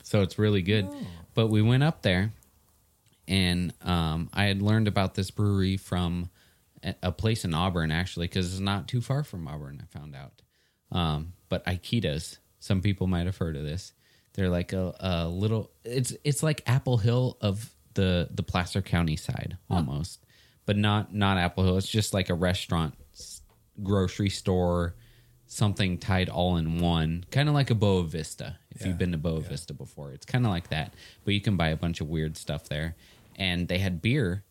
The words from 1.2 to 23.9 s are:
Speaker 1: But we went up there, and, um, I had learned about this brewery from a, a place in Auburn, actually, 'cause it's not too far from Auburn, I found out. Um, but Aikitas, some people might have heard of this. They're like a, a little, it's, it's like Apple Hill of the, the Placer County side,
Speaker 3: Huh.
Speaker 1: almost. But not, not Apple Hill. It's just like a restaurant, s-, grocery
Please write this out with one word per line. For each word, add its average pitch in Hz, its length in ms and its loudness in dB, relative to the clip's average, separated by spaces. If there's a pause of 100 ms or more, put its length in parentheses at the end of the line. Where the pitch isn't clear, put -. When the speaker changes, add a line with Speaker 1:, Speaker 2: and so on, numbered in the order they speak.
Speaker 1:
But 113 140 4
we 107 140 6
went 127 200 6
up 160 200 0
there, 98 300 2 (960)
and, 90 440 2 (100)
um, 82 500 0
I 98 120 2
had 98 180 0
learned 107 260 4
about 95 260 0
this 98 160 -2
brewery 98 460 2
from 87 540 -4 (520)
a, 92 120 -6 (100)
a 92 80 0
place 113 320 -2
in 82 100 -2
Auburn, 85 360 0
actually, 85 380 -2
'cause 90 240 -2
it's 95 80 -6
not 98 280 -4
too 123 120 -2
far 135 240 -2
from 85 220 -10
Auburn, 71 360 -10
I - 160 -18
found 73 180 -14
out. - 260 -20 (500)
Um, 80 420 -2 (140)
but 90 180 -4
Aikitas, 90 720 -4 (200)
some 98 220 0
people 95 260 0
might 87 200 0
have 92 100 -4
heard 82 200 -4
of 73 80 -6
this. 76 280 -8 (420)
They're 92 160 0
like 87 220 0
a, 92 280 -2
a 85 280 0
little, 107 420 -2 (140)
it's, 127 280 -2 (120)
it's 143 180 0
like 156 240 0
Apple 123 320 2
Hill 120 420 2
of 104 300 -2 (240)
the, 90 380 2
the 98 100 -2
Placer 92 400 -2
County 82 340 0
side, - 400 -8 (120)
Speaker 3:
Huh. 87 80 0
Speaker 1:
almost. 73 480 -4 (420)
But 104 100 2
not, 104 380 2
not 98 240 4
Apple 87 260 2
Hill. 92 120 4
It's 95 120 -2
just 107 260 0
like 92 160 0
a 87 40 2
restaurant, 85 600 0 (180)
s-, - 300 -18 (400)
grocery 95 480 2